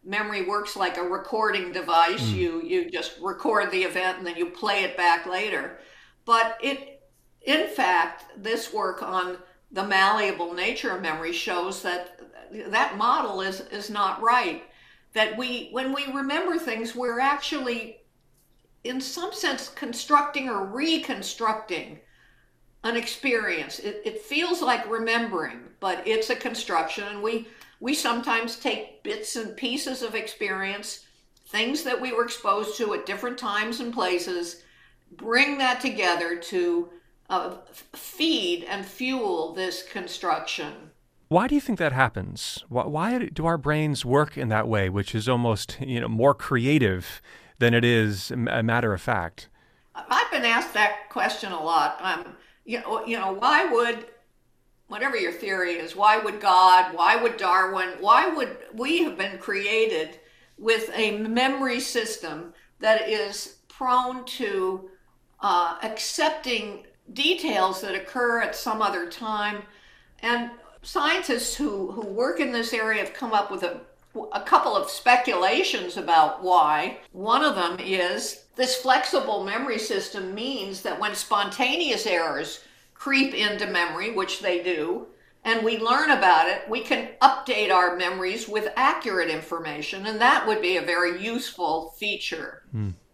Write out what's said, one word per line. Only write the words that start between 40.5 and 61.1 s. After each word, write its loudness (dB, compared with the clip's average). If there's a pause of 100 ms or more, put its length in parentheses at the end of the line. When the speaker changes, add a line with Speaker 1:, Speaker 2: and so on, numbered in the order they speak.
Speaker 2:
Why 4
do 0
you 4
think -4
that 2
happens? -2
Why, -2
why -2
do -4
our 2
brains 0
work 4
in -2
that 2
way, 2
which -2
is -2
almost, 0
you -2
know, -4
more 6
creative 2 (360)
than 6
it 6
is 2
a -6
m-, -2
a 0
matter 2
of -2
fact? -4 (460)
Speaker 1:
I've 0
been -2
asked 2
that 2
question -2
a -4
lot. 2
Um, -4 (300)
you -6
know, -4
you -2
know, -2
why 4
would, 2 (840)
whatever -4
your -2
theory -2
is, -8
why 6
would -4
God, 8
why 6
would 2
Darwin, 2 (100)
why 6
would -2 (180)
we 2
have -4
been -4
created 0 (400)
with 0
a 0